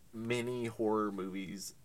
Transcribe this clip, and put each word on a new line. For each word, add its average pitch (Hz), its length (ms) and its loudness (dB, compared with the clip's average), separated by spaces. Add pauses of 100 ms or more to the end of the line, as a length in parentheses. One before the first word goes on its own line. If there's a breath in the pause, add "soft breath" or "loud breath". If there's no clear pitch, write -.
(140)
many 120 520 0
horror 107 460 4
movies 95 640 -4 (120)